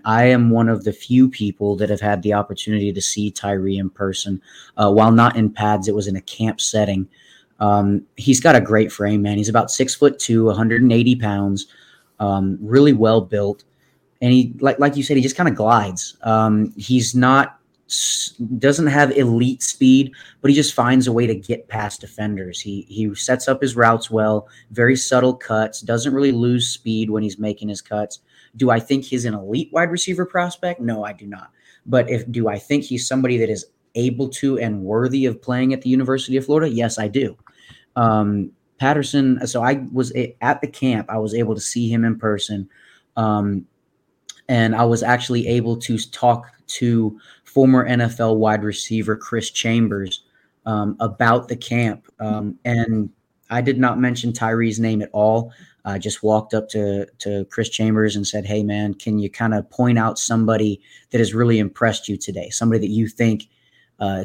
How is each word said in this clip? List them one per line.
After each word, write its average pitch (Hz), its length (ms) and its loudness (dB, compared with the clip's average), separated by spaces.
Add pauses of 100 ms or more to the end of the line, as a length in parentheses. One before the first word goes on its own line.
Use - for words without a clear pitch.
I 113 200 2
am 120 260 6
one 113 180 4
of 107 160 0
the 107 80 -2
few 127 380 2
people 104 460 -2
that 101 120 -2
have 101 140 -2
had 104 200 0
the 104 120 0
opportunity 104 580 -2
to 95 80 -6
see 104 300 -4
Tyree 98 480 -4
in 95 100 -4
person. 95 540 -6 (340)
Uh, 104 160 4
while 110 180 8
not 117 260 6
in 110 140 2
pads, 107 380 0
it 104 60 0
was 101 120 -4
in 98 100 -4
a 92 60 -8
camp - 380 -6
setting. 101 480 -2 (520)
Um, 101 440 2 (120)
he's 127 240 2
got 165 140 6
a 117 60 8
great 107 320 2
frame, 104 300 -2
man. 101 160 0
He's 104 100 -2
about 113 220 0
six-foot-two, 123 800 2
a 98 40 2
hundred 113 280 2
and 123 100 6
eighty 120 240 4
pounds, 101 500 -2 (520)
um, 98 420 -2
really 135 320 6
well 110 300 4
built. 101 420 -4 (560)
And 123 140 4
he, 120 260 4
like, 135 180 2
like 143 180 2
you 139 60 -2
said, 139 140 0
he 127 60 4
just 131 140 -2
kinda 170 140 0
glides. 104 720 0
Um, 110 540 2
he's 120 380 -2
not 131 440 4 (280)
s-, - 440 -4 (280)
doesn't 143 280 2
have 143 240 4
elite 123 520 2
speed, 135 500 4 (280)
but 143 100 2
he 139 40 8
just 143 180 2
finds 123 340 2
a 123 60 0
way 117 140 2
to 110 80 0
get 98 340 -8
past 104 320 -8
defenders. 98 600 -8
He, 101 280 -10
he 104 260 -4
sets 127 340 -2
up 131 120 0
his 127 160 -4
routes 113 340 2
well, 107 380 0 (220)
very 120 260 2
subtle 127 380 2
cuts, 110 480 -4
doesn't 117 320 -2
really 139 180 2
lose 120 360 0
speed 110 420 -4
when 107 120 -2
he's 101 160 -6
making 104 300 -6
his 101 140 -10
cuts. - 380 -8 (360)
Do 127 140 2
I 117 100 4
think 135 240 -2
he's 123 220 -4
an 110 80 -4
elite 104 380 -6
wide 165 180 0
receiver 180 360 -4
prospect? 175 540 -6
No, 113 240 -4
I 104 80 -10
do 101 140 -20
not. 95 240 -18 (360)
But 123 240 0
if, 123 220 -4
do 113 160 -2
I 101 100 -6
think 143 260 -2
he's 127 220 -6
somebody 131 320 0
that 113 120 0
is 101 160 -6 (280)
able 123 340 -2
to 135 300 -2
and 104 240 -4
worthy 127 440 0
of 113 140 -4
playing 127 320 -2
at 131 100 -6
the 127 80 -2
University 131 460 0
of 135 100 -2
Florida? 156 260 2
Yes, 113 260 -2
I 107 100 -2
do. - 280 -4 (600)
Um, 107 560 0 (260)
Patterson, 135 680 0
so 117 160 -4
I 131 300 0
was 123 220 -2
a-, 117 260 -4
at 123 200 0
the 143 80 -6
camp, 117 400 -4
I 110 100 -4
was 107 160 -4
able 113 200 -2
to 101 60 -10
see 120 280 -4
him 117 160 0
in 113 140 0
person. 104 500 -4 (480)
Um, 104 500 -2 (800)
and 113 260 2
I 117 100 2
was 117 200 2
actually 120 420 0
able 117 300 0
to 117 200 -4 (140)
talk 120 400 0 (160)
to 117 540 -2 (240)
former 131 400 4
N 120 160 0
F 117 180 -2
L 113 180 2
wide 107 280 0
receiver 107 520 -4
Chris - 360 -8
Chambers, 104 720 -4 (420)
um, 104 320 -4
about 117 480 0
the 120 100 -8
camp. 117 500 -4 (120)
Um, 107 460 -6
and 113 460 -2 (380)
I 117 120 -2
did 123 180 0
not 123 220 2
mention 120 320 -2
Tyree's 113 480 -2
name 110 220 0
at - 100 -10
all. 110 400 0 (320)
I 98 140 -8
just 101 240 -10
walked 107 300 0
up 107 180 -4
to, 101 360 -2 (140)
to 101 260 -6
Chris - 240 -6
Chambers 110 440 0
and 101 120 -4
said, 104 180 -6
"Hey, 104 180 -4
man, 104 320 -4
can 107 240 -4
you 101 120 -4
kinda 110 320 -2
point 123 360 0
out 113 200 -2
somebody 110 640 0 (300)
that - 80 -2
has 104 140 2
really 117 260 2
impressed 107 500 -2
you 101 80 -4
today? 92 340 -10
Somebody 113 360 0
that 104 60 -4
you 110 160 0
think, 110 400 -2 (500)
uh, 98 260 -4